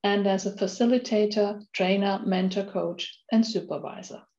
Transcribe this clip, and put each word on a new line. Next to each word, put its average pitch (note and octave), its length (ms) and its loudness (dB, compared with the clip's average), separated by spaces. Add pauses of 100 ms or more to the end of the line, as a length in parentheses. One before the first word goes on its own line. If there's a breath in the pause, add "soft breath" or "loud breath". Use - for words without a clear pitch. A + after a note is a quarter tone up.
and G3+ 240 2
as F#3+ 200 2
a F#3+ 60 -2
facilitator, G#3+ 1080 0 (140)
trainer, G3 500 2
mentor F#3 400 0
coach, F3 500 -6 (160)
and A3+ 160 4
supervisor. - 760 -8 (160)